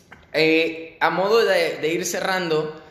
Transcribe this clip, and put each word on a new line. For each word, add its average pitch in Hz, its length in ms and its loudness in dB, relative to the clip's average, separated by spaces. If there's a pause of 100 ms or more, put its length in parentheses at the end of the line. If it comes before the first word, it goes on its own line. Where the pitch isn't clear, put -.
(320)
Eh, 160 680 0
a 160 100 2
modo 202 340 2
de, 175 320 2
de 147 160 -2
ir 175 140 -4
cerrando, 175 840 -2